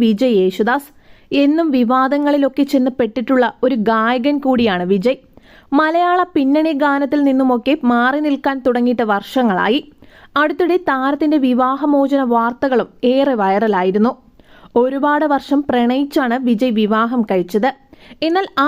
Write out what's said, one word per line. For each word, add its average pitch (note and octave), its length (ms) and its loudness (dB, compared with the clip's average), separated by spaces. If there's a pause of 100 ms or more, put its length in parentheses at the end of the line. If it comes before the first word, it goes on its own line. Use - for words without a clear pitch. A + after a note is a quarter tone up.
വിജയ് A3 380 2
യേശുദാസ്. A3 480 -2 (540)
എന്നും D#4 220 2 (100)
വിവാദങ്ങളിലൊക്കെ C4+ 960 0
ചെന്ന് C4 260 2
പെട്ടിട്ടുള്ള B3 460 0 (200)
ഒരു C4 120 0 (140)
ഗായകൻ A#3 440 0 (100)
കൂടിയാണ് A3+ 480 0
വിജയ്. G3+ 280 0 (580)
മലയാള F4 420 2 (140)
പിന്നണി D#4 380 2 (120)
ഗാനത്തിൽ C#4+ 440 0
നിന്നുമൊക്കെ C4 460 0 (160)
മാറി B3 360 0
നിൽക്കാൻ C#4 300 -2 (100)
തുടങ്ങിയിട്ട് B3 460 0
വർഷങ്ങളായി. G#3 680 0 (600)
അടുത്തിടെ D#4+ 360 0 (140)
താരത്തിന്റെ C#4+ 560 0
വിവാഹമോചന C4+ 760 0 (140)
വാർത്തകളും A#3+ 540 -2 (240)
ഏറെ C4+ 280 2
വൈറലായിരുന്നു. G3+ 720 0 (680)
ഒരുപാട് D4 500 0
വർഷം C#4 360 0
പ്രണയിച്ചാണ് B3 680 0 (120)
വിജയ് A#3 340 0
വിവാഹം A3+ 480 0
കഴിച്ചത്. G3 400 -2 (580)
എന്നാൽ F#4 180 0 (220)